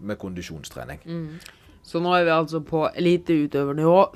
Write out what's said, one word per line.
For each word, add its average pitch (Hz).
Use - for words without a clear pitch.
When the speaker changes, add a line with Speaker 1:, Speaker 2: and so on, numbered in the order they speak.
Speaker 1:
med 101
kondisjonstrening. 92
Speaker 2:
Mm. 165
Så 170
nå 180
er 175
vi 165
altså 160
på 156
eliteutøvernivå 156